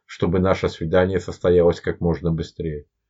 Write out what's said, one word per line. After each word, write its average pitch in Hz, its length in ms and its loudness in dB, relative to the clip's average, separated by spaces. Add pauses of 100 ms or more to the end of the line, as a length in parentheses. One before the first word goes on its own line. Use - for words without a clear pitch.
чтобы 92 340 -2
наше 92 300 2
свидание 92 500 0
состоялось 87 640 2
как - 200 -6
можно 82 300 -2
быстрее. 80 560 -6 (240)